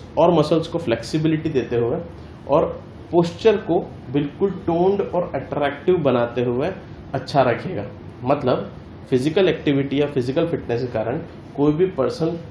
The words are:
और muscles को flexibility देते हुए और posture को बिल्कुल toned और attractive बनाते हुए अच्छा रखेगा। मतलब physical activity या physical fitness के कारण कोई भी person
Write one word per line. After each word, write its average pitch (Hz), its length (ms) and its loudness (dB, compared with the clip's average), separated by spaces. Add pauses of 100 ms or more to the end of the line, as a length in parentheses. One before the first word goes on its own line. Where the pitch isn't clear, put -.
(180)
और 170 140 8
muscles 160 360 4
को 170 100 -4
flexibility 160 720 0
देते 123 260 0
हुए 120 220 0 (500)
और 160 160 4 (460)
posture 175 480 4
को 170 200 0 (340)
बिल्कुल 147 380 0 (160)
toned 180 360 4
और 170 320 -2
attractive 143 640 0
बनाते 123 440 2
हुए 123 260 0 (460)
अच्छा 135 280 2
रखेगा। 120 420 -2 (400)
मतलब 135 460 0 (400)
physical 151 380 4
activity 139 520 0
या 143 60 2
physical 143 400 0
fitness 127 360 -2
के 127 100 -4
कारण 113 260 -2 (380)
कोई 147 160 4
भी 170 200 2
person 135 440 0 (140)